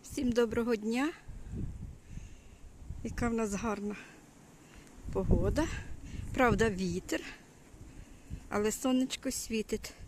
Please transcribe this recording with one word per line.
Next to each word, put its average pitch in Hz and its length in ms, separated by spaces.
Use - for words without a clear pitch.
Всім 247 160
доброго 233 440
дня. 233 360
Яка 233 260
в 233 40
нас 220 200
гарна 202 420
погода. 190 520
Правда, 226 360
вітер, 185 520
але 208 220
сонечко 254 600
світить. - 600